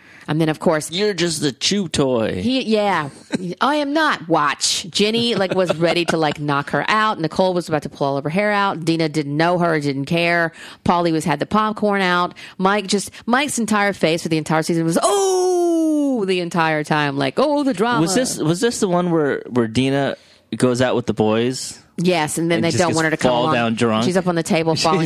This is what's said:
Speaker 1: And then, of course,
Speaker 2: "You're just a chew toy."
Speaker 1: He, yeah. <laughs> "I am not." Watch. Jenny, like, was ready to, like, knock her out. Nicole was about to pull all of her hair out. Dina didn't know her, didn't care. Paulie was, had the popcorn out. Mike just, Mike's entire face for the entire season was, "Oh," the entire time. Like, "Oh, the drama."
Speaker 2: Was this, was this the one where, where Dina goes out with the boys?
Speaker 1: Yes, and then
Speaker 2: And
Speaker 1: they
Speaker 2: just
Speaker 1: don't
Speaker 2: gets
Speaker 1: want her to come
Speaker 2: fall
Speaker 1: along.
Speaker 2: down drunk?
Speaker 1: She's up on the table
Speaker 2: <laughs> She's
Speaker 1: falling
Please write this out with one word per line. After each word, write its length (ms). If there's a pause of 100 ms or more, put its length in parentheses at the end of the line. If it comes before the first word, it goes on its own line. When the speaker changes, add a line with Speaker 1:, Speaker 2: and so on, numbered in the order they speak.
(280)
Speaker 1:
And 120
then, 80
of 120
course, 320
Speaker 2:
"You're 220
just 280
a 80
chew 380
toy." 540
Speaker 1:
He, 200
yeah. 480 (240)
<laughs> 260
"I 160
am 160
not." 360
Watch. 600
Jenny, 460
like, 200
was 220
ready 300
to, 100
like, 220
knock 320
her 180
out. 320
Nicole 340
was 140
about 140
to 60
pull 180
all 100
of 80
her 60
hair 220
out. 320
Dina 240
didn't 280
know 220
her, 220
didn't 240
care. 480 (320)
Paulie 260
was, 140
had 160
the 60
popcorn 560
out. 320 (220)
Mike 300
just, 240 (160)
Mike's 320
entire 340
face 300
for 60
the 100
entire 240
season 220
was, 180
"Oh," 1200
the 140
entire 460
time. 320
Like, 220
"Oh, 260
the 100
drama." 280
Speaker 2:
Was 120
this, 240
was 220
this 180
the 100
one 220
where, 380
where 180
Dina 500 (400)
goes 240
out 140
with 120
the 80
boys? 640 (180)
Speaker 1:
Yes, 400
and 100
then 100
Speaker 2:
And 60
Speaker 1:
they 40
Speaker 2:
just 100
Speaker 1:
don't 120
Speaker 2:
gets 60
Speaker 1:
want 100
her 40
to 60
come 140
Speaker 2:
fall 160
Speaker 1:
along. 80
Speaker 2:
down 200
drunk? 300
Speaker 1:
She's 120
up 120
on 80
the 80
table 300
Speaker 2:
<laughs> 20
She's 80
Speaker 1:
falling 220